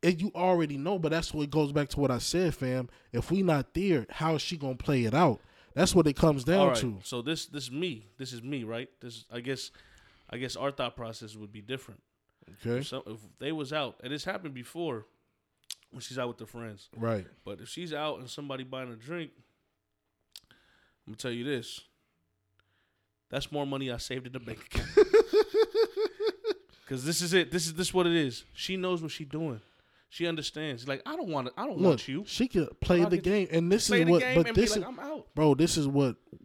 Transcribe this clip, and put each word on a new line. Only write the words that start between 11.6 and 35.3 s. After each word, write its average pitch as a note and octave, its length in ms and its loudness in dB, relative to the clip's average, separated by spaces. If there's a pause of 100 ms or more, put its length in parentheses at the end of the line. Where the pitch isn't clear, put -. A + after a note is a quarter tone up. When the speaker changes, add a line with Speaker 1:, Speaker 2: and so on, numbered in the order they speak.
Speaker 2:
different. A#2 400 -10 (640)
Speaker 1:
Okay. A#2+ 120 0
Speaker 2:
If C#3 100 -6
some, C3 180 -8
if G#2+ 120 -12 (200)
they C#3 140 -6
was D3 200 -6
out, C#3+ 300 -4
and B2+ 100 -8
it's D3 120 -8
happened F#3 300 -8
before B2+ 520 -8 (840)
when B2 80 -16
she's B2+ 180 -10
out B2 100 -2
with A#2+ 120 -10
her A2 60 -14
friends. A2+ 500 -14
Speaker 1:
Right. A2+ 280 -2 (200)
Speaker 2:
But G2+ 160 -12
if A2+ 80 -16
she's E3+ 260 -10
out D3 240 -4
and B2+ 100 -16
somebody C3+ 360 -10
buying B2+ 260 -10
a A#2 60 -14
drink, D3+ 340 -10 (1800)
I'm - 60 -14
gonna G#2+ 40 -14
tell B2 140 -6
you A#2+ 140 -4
this. D3 320 -4
'Cause - 80 -18 (1500)
that's C3+ 220 -8
more D3 140 -2
money C3+ 240 -4
I A#2+ 80 -6
saved B2+ 280 -8
in B2 60 -14
the C3 80 -10
bank A#2 260 -14
account. - 220 -4
Speaker 1:
<laughs> - 100 6 (1900)
Speaker 2:
'Cause C3 160 -8
this E3 180 -2
is E3+ 100 -2
it. E3+ 180 4
This E3 160 -2
is, D#3+ 80 -6
this F3 200 -4
what F3+ 120 4
it E3+ 80 4
is. C#3 380 0
She - 240 -6
knows F3+ 240 -2
what D#3+ 120 -8
she D#3+ 120 -10
doing. C#3+ 360 -6 (500)
She E3+ 160 -4
understands. D3+ 600 -6
Like, C3+ 200 -4
"I D#4 100 -6
don't D4 140 -6
wanna, C3+ 260 -2
I G#3 100 -6
don't G#3+ 120 -4
Speaker 1:
Look, F#3 100 6
Speaker 2:
want C3+ 200 4
you." D3+ 180 -4
Speaker 1:
she - 220 0
could - 320 0
play F3+ 220 4
Speaker 2:
I E3+ 60 6
Speaker 1:
the F3 80 4
Speaker 2:
could F#3 80 -2
Speaker 1:
game, F#3 260 2
and E3+ 220 2
this A3+ 160 2
Speaker 2:
play G3 120 6
Speaker 1:
is E3 60 6
Speaker 2:
the E3 60 6
Speaker 1:
what, E3+ 80 8
Speaker 2:
game B3+ 140 0
Speaker 1:
but - 140 6
Speaker 2:
and A3+ 60 -2
be F#3+ 60 6
Speaker 1:
this A3+ 120 4
Speaker 2:
like, G#3+ 80 2
Speaker 1:
is, E3+ 60 -4
Speaker 2:
"I'm B3+ 120 -12
out." C#4+ 360 -10